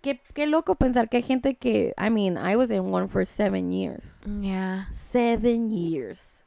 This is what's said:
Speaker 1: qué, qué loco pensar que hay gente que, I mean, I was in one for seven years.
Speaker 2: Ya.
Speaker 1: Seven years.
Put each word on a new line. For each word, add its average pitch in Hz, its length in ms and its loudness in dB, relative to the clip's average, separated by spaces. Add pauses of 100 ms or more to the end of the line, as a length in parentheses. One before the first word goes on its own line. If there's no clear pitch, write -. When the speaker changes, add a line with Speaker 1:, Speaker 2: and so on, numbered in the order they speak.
Speaker 1:
qué, 269 200 -4 (120)
qué 294 140 -2
loco 320 280 2
pensar 240 320 4
que 247 100 0
hay 240 60 2
gente 262 320 0
que, - 420 0
I 202 120 0
mean, 196 280 2
I 185 180 0
was 247 160 2
in 196 80 0 (140)
one 185 140 0
for 190 180 -2
seven 190 460 -2
years. - 500 -6 (200)
Speaker 2:
Ya. 190 500 -4
Speaker 1:
Seven 233 800 0
years. 165 760 -6